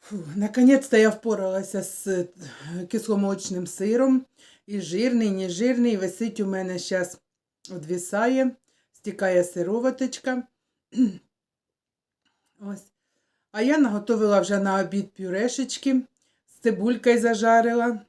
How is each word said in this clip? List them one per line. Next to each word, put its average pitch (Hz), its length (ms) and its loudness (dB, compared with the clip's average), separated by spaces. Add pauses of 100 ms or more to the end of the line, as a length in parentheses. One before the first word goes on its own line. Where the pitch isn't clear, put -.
(120)
Фу, 175 120 -10 (120)
наконець-то 247 600 4
я 220 120 8
впоралася 196 720 -2
з, - 260 -8
е, 180 200 -2 (600)
кисломолочним 196 760 -2
сиром. 254 600 2 (400)
І 202 140 -6
жирний, 220 480 0
і - 20 2
нежирний. 214 680 0
Висить 196 440 -4
у 196 60 0
мене 185 320 -4
щас, 180 420 -6 (500)
одвісає, 208 880 -2 (360)
стікає 185 520 0
сироваточка. 247 960 -4 (500)
<clears throat> 214 60 -4 (1600)
Ось. 196 240 -12 (680)
А 214 100 -4
я 294 160 2
наготовила 208 600 2
вже 196 180 -2
на 196 220 0
обід 190 320 -4
пюрешечки, 247 920 -2 (440)
з - 160 -20
цибулькою 233 580 2
зажарила. 233 880 2